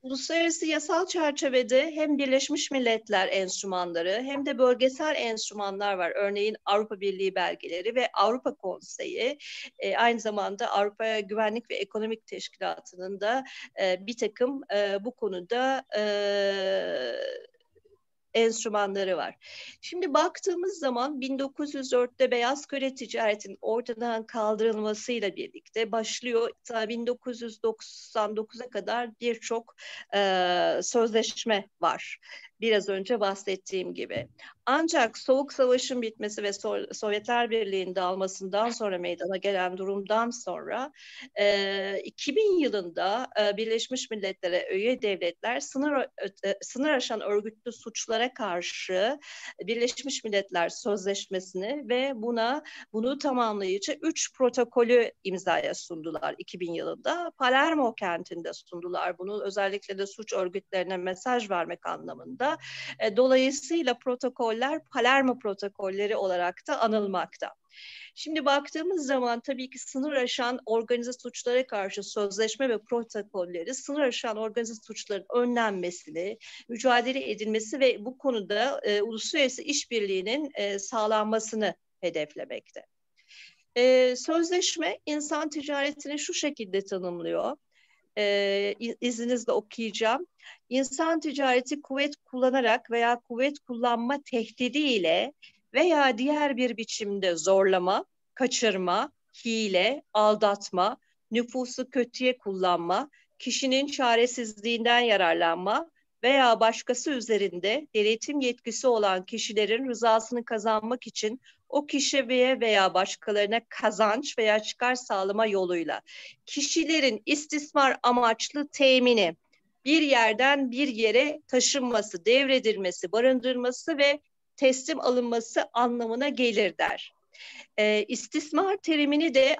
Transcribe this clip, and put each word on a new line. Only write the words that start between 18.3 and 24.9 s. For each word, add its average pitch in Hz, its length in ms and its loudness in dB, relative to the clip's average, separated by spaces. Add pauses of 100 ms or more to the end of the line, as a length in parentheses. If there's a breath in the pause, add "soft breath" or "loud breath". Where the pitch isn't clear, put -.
enstrümanları 202 840 0
var. 98 180 -4 (460 loud breath)
Şimdi 349 340 -6
baktığımız 359 640 0
zaman 262 420 -2
bin 262 180 -4
dokuz 285 360 -6
yüz 262 180 -6
dörtte 247 380 2
beyaz 247 360 0
köle 269 280 -4
ticaretinin 214 680 -4
ortadan 226 680 -4
kaldırılmasıyla 214 1080 -2